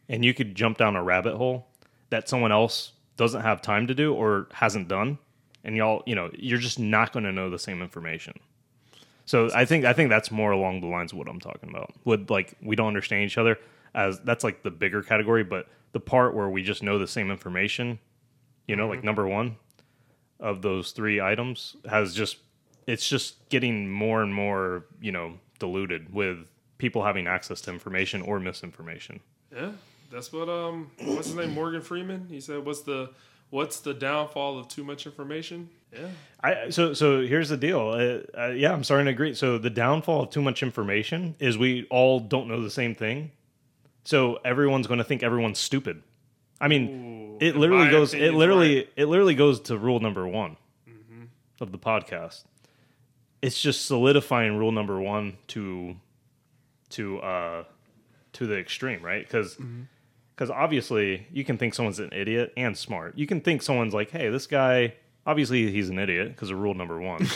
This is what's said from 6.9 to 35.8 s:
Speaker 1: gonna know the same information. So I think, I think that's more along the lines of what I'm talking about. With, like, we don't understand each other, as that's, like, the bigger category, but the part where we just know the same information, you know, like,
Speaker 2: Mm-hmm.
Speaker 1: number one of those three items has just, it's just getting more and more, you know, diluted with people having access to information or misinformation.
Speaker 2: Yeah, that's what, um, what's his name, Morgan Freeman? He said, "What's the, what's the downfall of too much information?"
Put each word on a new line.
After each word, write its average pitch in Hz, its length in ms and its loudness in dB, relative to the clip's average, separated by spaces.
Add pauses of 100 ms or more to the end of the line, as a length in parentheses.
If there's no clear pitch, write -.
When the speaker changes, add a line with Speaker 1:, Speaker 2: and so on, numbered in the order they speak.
Speaker 1:
gonna 107 180 -2
know 95 180 -4
the 90 100 -6
same 90 220 -8
information. 82 520 -10 (920)
So 117 280 4
I 123 120 6
think, 156 200 4
I 123 80 6
think 151 160 4
that's 110 220 4
more 107 200 2
along 95 300 0
the 87 60 -6
lines 87 240 -4
of 95 80 -10
what - 80 -10
I'm 90 120 -12
talking - 300 -14
about. - 240 -12 (120)
With, 107 260 2
like, 98 300 0
we 107 140 -2
don't 110 120 4
understand 101 380 0
each 98 120 -4
other, 113 220 4 (340)
as 98 280 0
that's, 120 220 -2
like, 107 200 -2
the 95 80 -4
bigger 95 320 -2
category, 110 400 2
but 90 240 -6 (240)
the 113 80 -4
part 123 340 4
where 101 160 0
we 95 140 -2
just 101 180 -4
know 101 160 0
the 98 100 -2
same 98 220 -4
information, 101 680 -4 (680)
you 107 80 -2
know, 104 120 0
like, 98 120 -4
Speaker 2:
Mm-hmm. 104 60 -6
Speaker 1:
number 104 220 0
one 110 300 -2 (840)
of 101 220 -4
those 95 320 -4
three 107 280 -2
items 113 540 -4 (140)
has 104 260 2
just, 104 220 -4 (500)
it's 117 200 -2
just - 420 -4
getting 117 420 0
more 110 320 0
and 98 100 -2
more, 98 520 -2 (160)
you 107 100 -6
know, 85 220 -6 (260)
diluted 90 540 -6
with 98 240 -2 (400)
people 117 260 -2
having 95 240 -2
access 92 340 -6
to 95 100 -12
information 92 500 -4
or 98 180 -4
misinformation. 87 800 -12 (340)
Speaker 2:
Yeah, 151 180 -10 (400)
that's 123 200 -14
what, 165 180 -8
um, 170 400 -8 (100)
what's 185 280 -6
his 165 80 -8
name, 165 180 -6
Morgan 165 280 -6
Freeman? 185 480 -10
He 151 100 -14
said, 143 260 -10
"What's 147 160 -8
the, 131 300 -8 (380)
what's 147 320 -4
the 143 120 -6
downfall 139 640 -2
of 127 100 -14
too 147 160 -12
much 143 200 -12
information?" 160 640 -12 (220)